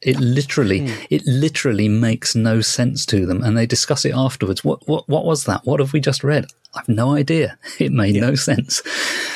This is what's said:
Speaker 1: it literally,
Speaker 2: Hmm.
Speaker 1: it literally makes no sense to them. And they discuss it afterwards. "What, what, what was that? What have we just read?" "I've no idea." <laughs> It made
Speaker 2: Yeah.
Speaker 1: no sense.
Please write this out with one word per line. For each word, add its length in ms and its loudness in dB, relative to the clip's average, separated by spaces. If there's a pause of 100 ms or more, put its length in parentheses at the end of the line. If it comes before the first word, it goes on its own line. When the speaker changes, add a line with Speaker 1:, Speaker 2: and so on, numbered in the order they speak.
Speaker 1:
it 200 2
literally, 640 0
Speaker 2:
Hmm. 60 -4 (180)
Speaker 1:
it 160 0
literally 600 2
makes 480 0
no 240 2
sense 460 0
to 200 2
them. 160 -2
And 140 2
they 100 2
discuss 380 0
it 100 -2
afterwards. 480 -2
"What, 240 -4
what, 220 -2
what 160 0
was 200 -2
that? 220 -2
What 140 2
have 120 -2
we 80 2
just 220 -2
read?" 240 0 (280)
"I've 140 -10
no 280 2
idea." 420 0 (100)
<laughs> 120 -12
It 100 0
made 240 2
Speaker 2:
Yeah. 140 2
Speaker 1:
no 80 2
sense. 460 -2 (540)